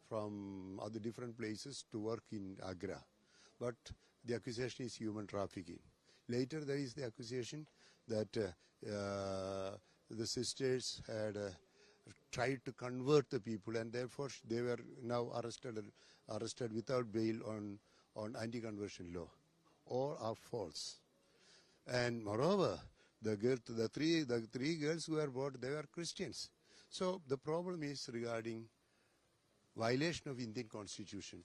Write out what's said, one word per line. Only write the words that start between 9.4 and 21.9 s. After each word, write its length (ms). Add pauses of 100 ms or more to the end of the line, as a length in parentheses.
the 160
sisters 840
had, 300
uh, 120 (840)
tried 340
to 60
convert 580
the 100
people, 360
and 160
therefore 380
sh-, 180
they 140
were 180 (240)
now 260 (140)
arrested, 360 (500)
arrested 440
without 380
bail 240 (100)
on, 340 (360)
on 260
anti-conversion 720
law. 140 (580)
All 340
are 160
false. 640 (880)
And 360